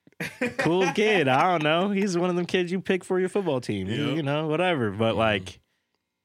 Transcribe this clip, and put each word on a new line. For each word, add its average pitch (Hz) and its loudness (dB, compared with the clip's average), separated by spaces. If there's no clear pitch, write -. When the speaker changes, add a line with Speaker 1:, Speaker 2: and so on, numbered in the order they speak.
Speaker 1:
<laughs> - -6
Speaker 2:
Cool 180 2
kid. 208 2
I 151 4
don't 165 0
know. 165 2
He's 190 0
one 180 0
of 175 -2
them 175 -2
kids 180 -2
you 190 -2
pick 185 -2
for 185 -2
your 185 0
football 165 -2
team. 101 -4
You, 135 -2
Speaker 1:
Yep. 147 -2
Speaker 2:
you 165 -2
know, 147 -2
whatever. 156 0
But, 110 0
Speaker 1:
Mm-hmm. 107 -2
Speaker 2:
like, 104 -2